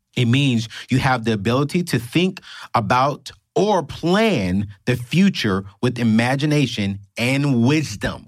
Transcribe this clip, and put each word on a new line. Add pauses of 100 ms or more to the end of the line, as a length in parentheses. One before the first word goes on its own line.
(160)
It
means (220)
you
have
the
ability
to
think (340)
about (240)
or
plan (200)
the
future (160)
with
imagination (200)
and
wisdom.